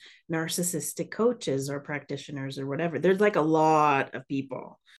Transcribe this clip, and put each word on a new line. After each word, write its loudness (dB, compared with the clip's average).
narcissistic -4
coaches 0
or -6
practitioners -8
or -6
whatever. -4
There's, 4
like, 4
a 4
lot 4
of -12
people. -8